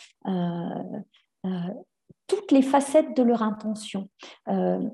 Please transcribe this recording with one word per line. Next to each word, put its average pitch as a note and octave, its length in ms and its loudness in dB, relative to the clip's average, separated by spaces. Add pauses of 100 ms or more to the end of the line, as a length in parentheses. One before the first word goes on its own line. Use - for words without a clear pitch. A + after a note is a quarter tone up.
(260)
euh, G3 40 -4 (1120)
euh, F#3+ 60 -4 (760)
toutes G4+ 240 -2
les C4+ 120 8
facettes C#4 540 4
de B3+ 60 4
leur A#3 200 4
intention. G#3 640 -6 (400)
Euh, F#3 320 0 (140)